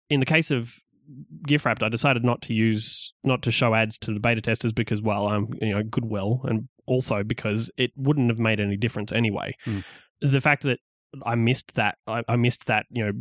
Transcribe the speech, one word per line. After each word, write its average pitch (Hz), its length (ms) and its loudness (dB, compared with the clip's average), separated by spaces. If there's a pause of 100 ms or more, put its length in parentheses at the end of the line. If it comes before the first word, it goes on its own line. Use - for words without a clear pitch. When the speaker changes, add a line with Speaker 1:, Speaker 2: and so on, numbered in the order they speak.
Speaker 1:
In 143 100 2
the 131 60 4
case 156 260 2
of 120 240 0 (720)
gift 143 200 2
wrapped, 113 180 0
I 107 60 2
decided 120 340 2
not 120 200 2
to 117 100 -4
use, 110 600 0 (100)
not 131 200 0
to 120 80 0
show 117 220 2
ads 110 260 2
to 113 140 -6
the 104 60 -4
beta 117 220 0
testers 113 320 -2
because, 110 280 0
well, 104 260 0
I'm, 104 200 0 (140)
you 107 120 0
know, 104 100 0
goodwill, 110 640 -2
and 120 220 -2 (180)
also 120 380 0
because 113 540 -4
it 127 200 0
wouldn't 135 320 2
have 113 100 0
made 110 200 2
any 101 180 0
difference 107 340 -2
anyway. 104 440 -2 (100)
Speaker 2:
Hmm. 104 140 -4 (420)
Speaker 1:
The 135 200 2
fact 147 220 2
that 131 160 0 (460)
I 117 100 0
missed 117 400 2
that, 107 220 0 (100)
I, 113 220 -4
I 117 80 2
missed 120 280 2
that, 110 240 2
you 113 160 -2 (160)